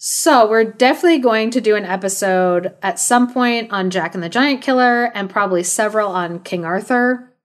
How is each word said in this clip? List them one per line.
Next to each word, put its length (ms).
So 460
we're 140
definitely 560
going 320
to 100
do 140
an 100
episode 960
at 180
some 320
point 400
on 200
Jack 240
and 80
the 60
Giant 340
Killer, 500
and 160
probably 320
several 480
on 300
King 260
Arthur 640